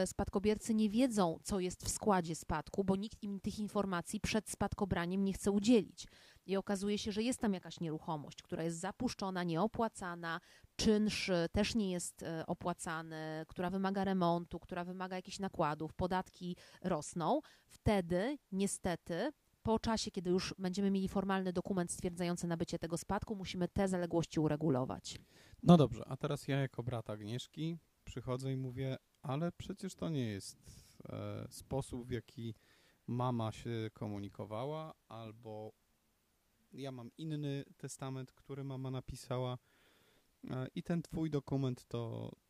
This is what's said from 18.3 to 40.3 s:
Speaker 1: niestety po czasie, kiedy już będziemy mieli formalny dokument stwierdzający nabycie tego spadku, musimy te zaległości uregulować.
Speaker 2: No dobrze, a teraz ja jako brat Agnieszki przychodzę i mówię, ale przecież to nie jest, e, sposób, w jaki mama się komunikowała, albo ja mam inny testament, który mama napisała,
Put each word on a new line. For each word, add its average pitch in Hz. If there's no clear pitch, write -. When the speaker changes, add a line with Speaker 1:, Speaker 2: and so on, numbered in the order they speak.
Speaker 1:
niestety 190
po 226
czasie, 220
kiedy 180
już 180
będziemy 190
mieli 190
formalny 190
dokument 175
stwierdzający 175
nabycie 170
tego 165
spadku, 208
musimy 180
te 196
zaległości 170
uregulować. 151
Speaker 2:
No 175
dobrze, 120
a 135
teraz 143
ja 139
jako 139
brat 120
Agnieszki 123
przychodzę 131
i 131
mówię, 131
ale 156
przecież -
to 175
nie 139
jest, 101
e, 107
sposób, 127
w -
jaki 117
mama 117
się 113
komunikowała, 107
albo 110
ja 131
mam 120
inny 147
testament, 135
który 135
mama 131
napisała, 127